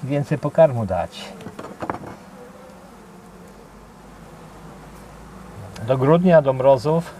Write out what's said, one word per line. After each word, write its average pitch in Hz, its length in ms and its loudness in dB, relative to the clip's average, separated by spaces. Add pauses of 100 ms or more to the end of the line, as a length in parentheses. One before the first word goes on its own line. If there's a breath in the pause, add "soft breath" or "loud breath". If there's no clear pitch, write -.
więcej 143 340 -2
pokarmu 139 480 2
dać. 87 460 -6 (4000)
Do 131 120 2
grudnia, 165 440 6
do 135 100 2
mrozów 135 680 2